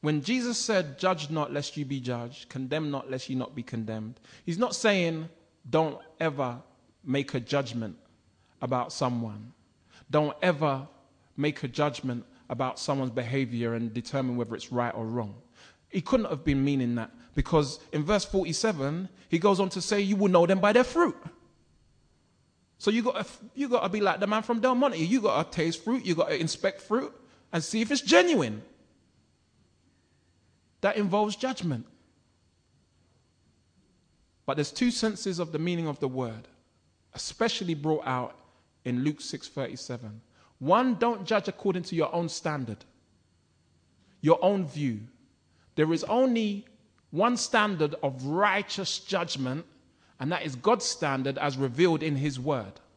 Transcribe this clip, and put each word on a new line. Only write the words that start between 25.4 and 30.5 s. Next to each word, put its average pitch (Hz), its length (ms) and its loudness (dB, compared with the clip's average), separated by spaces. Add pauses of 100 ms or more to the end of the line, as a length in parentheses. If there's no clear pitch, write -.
taste 165 340 -2
fruit, 240 220 -2
you 180 100 0
gotta 156 220 2
inspect 180 440 -2
fruit 262 320 -2 (400)
and 165 100 0
see 220 180 -2
if 226 100 0
it's 285 100 0
genuine. 196 600 6 (2250)